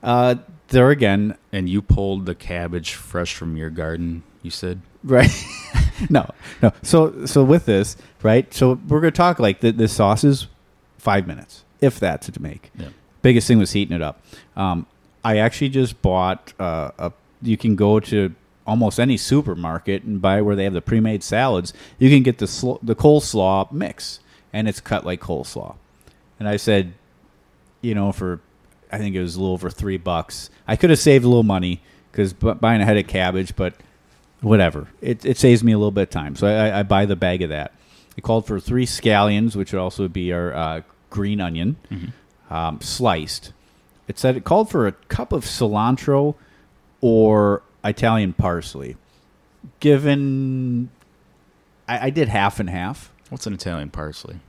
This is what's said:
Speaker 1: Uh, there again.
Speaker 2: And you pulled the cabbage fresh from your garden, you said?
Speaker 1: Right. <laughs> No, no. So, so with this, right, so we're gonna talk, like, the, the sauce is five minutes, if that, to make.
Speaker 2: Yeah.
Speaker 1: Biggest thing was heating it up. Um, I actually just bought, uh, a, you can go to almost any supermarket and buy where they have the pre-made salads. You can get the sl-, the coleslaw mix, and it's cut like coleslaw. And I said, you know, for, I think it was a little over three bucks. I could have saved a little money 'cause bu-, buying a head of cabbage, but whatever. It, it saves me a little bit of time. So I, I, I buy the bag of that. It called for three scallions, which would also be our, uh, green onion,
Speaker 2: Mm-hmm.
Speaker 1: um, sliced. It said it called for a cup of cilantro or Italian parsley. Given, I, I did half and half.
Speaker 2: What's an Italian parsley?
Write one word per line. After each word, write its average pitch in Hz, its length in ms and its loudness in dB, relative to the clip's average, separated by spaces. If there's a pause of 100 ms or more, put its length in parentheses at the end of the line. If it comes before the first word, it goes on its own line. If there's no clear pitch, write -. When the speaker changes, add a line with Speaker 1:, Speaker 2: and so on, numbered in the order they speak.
Speaker 1:
Uh, 123 340 2 (320)
there 131 220 6
again. 107 460 0 (140)
Speaker 2:
And 95 180 -4
you 95 120 0
pulled 98 460 0
the 87 80 -6
cabbage 87 580 -8
fresh - 420 -8
from 82 220 -8
your 80 140 -8
garden, 82 520 -8 (200)
you 85 80 -14
said? 90 300 -10 (240)
Speaker 1:
Right. 127 260 6
<laughs> - 140 -8 (680)
No, 143 200 2 (320)
no. 113 80 6 (120)
So, 160 440 2
so - 160 4
with 143 240 4
this, 101 300 0 (260)
right, 110 320 2
so 127 320 2
we're 151 140 2
gonna 160 100 4
talk, 175 300 2
like, 104 220 2
the, 113 100 4
the 113 160 2
sauce 107 340 2
is 143 240 2 (500)
five 98 300 -2
minutes, - 380 -16 (160)
if 135 180 2
that, 80 240 -4
to - 180 -14
make. 73 380 -14
Speaker 2:
Yeah. 76 120 -14 (300)
Speaker 1:
Biggest 117 280 4
thing 120 100 6
was 98 140 2
heating 101 240 -2
it 82 40 -4
up. 76 220 -8 (320)
Um, 90 320 -2 (380)
I 110 140 2
actually 117 320 0
just 131 300 -2
bought, 92 600 -2
uh, 80 400 -6
a, 85 120 -6 (300)
you 113 140 0
can 110 180 2
go 104 240 4
to 101 340 -2 (320)
almost 113 360 0
any 123 160 2
supermarket 95 880 -2
and 101 180 -6
buy 98 180 2
where 104 140 0
they 98 80 -2
have 98 100 -2
the 90 80 -4
pre-made 110 440 0
salads. 104 480 -2 (260)
You 131 120 6
can 139 120 8
get 123 160 2
the 104 80 -4
sl-, - 340 -6
the 113 140 -2
coleslaw 98 760 2
mix, - 480 -10 (320)
and 110 160 -2
it's 101 120 -6
cut - 240 -6
like 90 160 -6
coleslaw. - 540 -10 (640)
And 107 100 -6
I 104 100 -2
said, 98 340 0 (880)
you 117 160 -4
know, 101 160 0
for, 90 260 -6 (540)
I 101 60 -8
think 101 180 -4
it 92 40 -2
was 87 140 -6
a 90 60 -8
little 95 140 -2
over 90 140 -8
three 95 280 -6
bucks. 85 520 -6 (200)
I 110 80 0
could 175 140 4
have 151 100 6
saved 135 240 6
a 123 40 4
little 120 140 6
money 90 380 0 (320)
'cause 98 220 -2
bu-, 113 200 -2
buying 113 260 2
a 101 40 2
head 107 140 4
of 95 100 -2
cabbage, 92 480 -2
but 90 180 -2 (640)
whatever. 90 460 2 (140)
It, 120 240 -6
it 131 120 0
saves 120 280 6
me 117 80 6
a 107 60 4
little 104 120 2
bit 98 120 0
of 92 80 -4
time. 73 260 -8
So 98 100 0
I, 107 220 2
I, 101 100 -2
I 101 60 -2
buy 101 220 2
the 98 100 0
bag 90 260 -2
of 85 80 -4
that. 76 220 -8 (440)
It - 60 -16
called 113 240 0
for 101 140 -4
three 123 260 -2
scallions, 104 720 2
which 98 160 -6
would 95 80 -4
also 92 260 -4
be 90 260 -4
our, 87 220 -4
uh, 80 280 -6 (280)
green 104 300 -4
onion, 87 340 -4 (160)
Speaker 2:
Mm-hmm. - 640 -14
Speaker 1:
um, 80 260 -6
sliced. - 720 -4 (540)
It - 100 -12
said 131 200 0
it - 80 -10
called 214 260 0
for 127 160 0
a 98 60 -2
cup - 400 -8
of 151 120 -4
cilantro 131 920 0 (640)
or 107 600 4 (220)
Italian 110 480 0
parsley. 73 600 -6 (840)
Given, 135 1120 0 (1000)
I, 120 180 -4
I 139 40 0
did 143 180 0
half 101 300 0
and 98 100 -4
half. 90 440 -10 (180)
Speaker 2:
What's - 160 -12
an 104 80 -8
Italian 82 360 -8
parsley? 78 460 -12 (120)